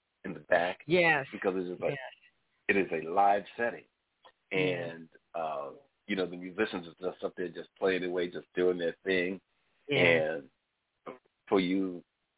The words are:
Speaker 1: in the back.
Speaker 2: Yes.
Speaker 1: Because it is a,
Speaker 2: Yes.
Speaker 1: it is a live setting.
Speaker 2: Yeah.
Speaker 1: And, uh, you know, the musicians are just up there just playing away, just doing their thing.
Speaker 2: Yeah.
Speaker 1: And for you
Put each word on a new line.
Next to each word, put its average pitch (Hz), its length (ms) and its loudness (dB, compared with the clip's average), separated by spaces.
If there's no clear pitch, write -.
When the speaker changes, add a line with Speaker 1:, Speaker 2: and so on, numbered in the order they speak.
Speaker 1:
in - 100 -8
the 76 60 -14
back. - 460 0
Speaker 2:
Yes. 160 460 2
Speaker 1:
Because 101 240 -2
it 95 120 -2
is 90 120 -8
a, - 100 -2
Speaker 2:
Yes. 139 80 -4
Speaker 1:
it - 80 4
is - 160 2
a 160 160 -4
live 101 360 4
setting. 117 280 -4
Speaker 2:
Yeah. 95 60 0
Speaker 1:
And, 85 500 -2
uh, 78 340 -4
you 104 80 -4
know, 92 120 0
the 87 100 -8
musicians 90 500 -4
are 87 240 -8
just - 140 -12
up 92 120 -6
there 90 120 -4
just 82 200 -14
playing 92 260 2
away, 87 240 -2
just 87 260 -10
doing 90 240 2
their 85 160 -2
thing. 92 360 0
Speaker 2:
Yeah. 147 140 0
Speaker 1:
And 80 400 4
for 104 100 4
you 92 440 0